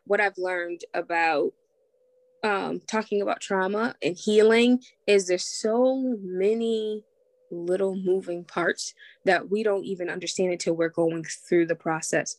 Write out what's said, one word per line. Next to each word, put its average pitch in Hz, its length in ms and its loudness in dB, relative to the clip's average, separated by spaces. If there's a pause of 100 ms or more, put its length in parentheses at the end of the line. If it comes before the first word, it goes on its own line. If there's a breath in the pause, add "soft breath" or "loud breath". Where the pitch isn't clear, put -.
what 208 160 2
I've 196 180 0
learned 175 440 -4 (120)
about, 165 580 0 (920)
um, 180 440 -2
talking 208 340 -2
about - 180 -4
trauma 202 600 -2
and - 140 -2
healing 226 680 4 (240 loud breath)
is 196 220 4
there's 180 180 0
so 254 760 0
many 214 840 -2 (460)
little 185 460 -2
moving 180 480 -2
parts - 500 -4 (300 loud breath)
that 175 260 2
we 214 120 0
don't 196 220 0
even 180 260 -6
understand 180 420 -2
until 170 240 -2
we're 165 140 0
going 165 340 -2
through 170 420 0
the 165 100 -2
process. 160 640 -2